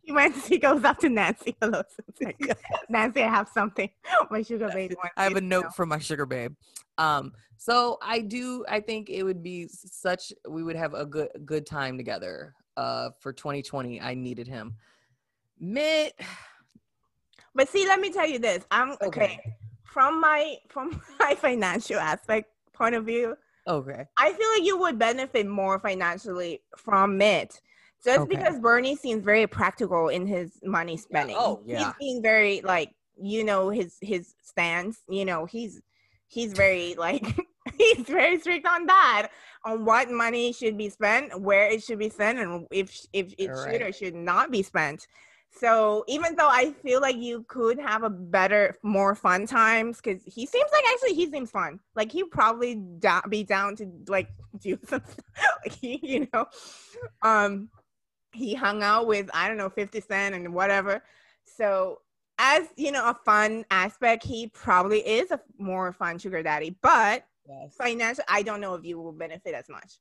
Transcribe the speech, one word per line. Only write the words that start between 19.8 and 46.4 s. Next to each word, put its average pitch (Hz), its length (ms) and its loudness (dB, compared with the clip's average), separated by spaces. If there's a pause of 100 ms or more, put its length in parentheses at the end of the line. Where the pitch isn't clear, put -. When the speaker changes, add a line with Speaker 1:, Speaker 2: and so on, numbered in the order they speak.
Speaker 1:
From 294 380 2
my, 302 340 2 (140)
from 277 300 -8 (120)
<laughs> - 80 -20
my - 160 4
financial 220 640 0
aspect 202 500 -2 (240)
point 233 220 0
of 220 100 -4
view, 233 300 -2 (320)
Speaker 2:
Okay. 139 380 -4 (120)
Speaker 1:
I 262 160 4
feel 440 220 0
like 381 80 2
you 370 160 2
would 330 180 0
benefit 233 480 0
more 190 320 -2
financially 180 840 -4 (160)
from 196 400 2
Mitt 196 440 2 (420)
just 247 180 4
Speaker 2:
Okay. 339 160 -2
Speaker 1:
because 311 220 0
Bernie 247 360 4
seems 220 280 -4
very 208 240 4
practical 185 640 0
in 180 160 -2
his 180 380 -4
money 170 300 -2
Speaker 2:
Yeah. 160 60 -8
Speaker 1:
spending. 143 380 -4
Speaker 2:
Oh, - 280 0
Speaker 1:
He's 120 80 -8
Speaker 2:
yeah. 104 260 -2
Speaker 1:
being 254 220 -6
very, 214 400 4
like, 180 320 0 (280)
you 214 220 -2
know, 196 260 2
his, 202 320 -4
his 190 400 -6
stance, 175 680 -4
you 190 160 -4
know, 170 200 -4
he's, 226 360 -12 (460)
he's 226 260 -6
very, 180 420 2
<laughs> - 20 -10
like, 185 280 -2 (520)
he's 440 300 4
very 302 320 2
strict 349 280 -4
on 339 180 0
that, 262 440 6 (360)
on 220 180 -4
what 233 260 4
money 240 440 -2
should 220 240 -4
be 208 120 -6
spent, 214 520 0
where 202 280 4
it 220 140 -2
should 220 160 -6
be 214 100 -2
spent, 220 300 0
and 175 320 -6
if, 190 400 -4
if 196 260 -4
it 190 100 -4
should - 40 -8
Speaker 2:
Right. 139 300 -4
Speaker 1:
or 196 100 -4
should 185 240 -8
not 180 360 0
be 202 120 2
spent. 156 440 -2 (440)
So 220 560 2
even 320 280 -2
though 311 120 6